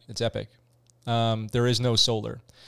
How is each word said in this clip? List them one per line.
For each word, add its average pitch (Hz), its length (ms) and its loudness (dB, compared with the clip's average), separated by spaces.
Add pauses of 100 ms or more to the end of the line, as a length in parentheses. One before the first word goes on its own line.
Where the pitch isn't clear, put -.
It's 110 120 -8
epic. 110 280 -4 (560)
Um, 113 440 0
there 120 180 2
is 120 120 2
no 120 160 2
solar. 110 460 0 (260)